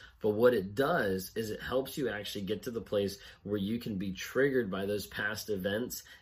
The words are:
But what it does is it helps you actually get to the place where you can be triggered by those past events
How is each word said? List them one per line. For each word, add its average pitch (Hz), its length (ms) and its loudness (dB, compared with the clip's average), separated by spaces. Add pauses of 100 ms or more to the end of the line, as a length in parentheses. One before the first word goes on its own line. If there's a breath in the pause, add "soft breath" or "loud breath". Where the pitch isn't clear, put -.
(220 loud breath)
But 107 140 2
what 123 180 8
it 101 220 0
does 120 600 2
is 110 140 -4
it 107 100 -6
helps 131 380 -2
you 131 120 0
actually 104 340 -6
get 98 200 -2
to 127 80 -6
the 113 80 -4
place 101 380 0 (240 loud breath)
where 104 160 -2
you 107 220 0
can 110 180 -4
be 95 160 -2
triggered 127 560 2
by 95 160 -2
those 101 220 -2
past 107 420 -4
events 101 540 -2 (180 loud breath)